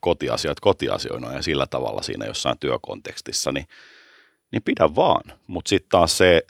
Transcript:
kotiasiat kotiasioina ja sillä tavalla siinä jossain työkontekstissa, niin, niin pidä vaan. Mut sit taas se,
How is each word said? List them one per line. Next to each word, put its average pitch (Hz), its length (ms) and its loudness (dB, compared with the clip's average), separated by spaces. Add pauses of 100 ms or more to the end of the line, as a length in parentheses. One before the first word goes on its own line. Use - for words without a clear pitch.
kotiasiat 73 600 -2
kotiasioina 64 720 -2
ja 69 100 -8
sillä 71 240 -2
tavalla 53 360 -6
siinä 50 240 -8
jossain 58 320 -4
työkontekstissa, - 960 -6
niin, 69 140 -6 (880)
niin - 100 -4
pidä 80 320 2
vaan. - 280 2 (240)
Mut 87 200 -8
sit 98 220 2
taas 85 300 4
se, 87 320 8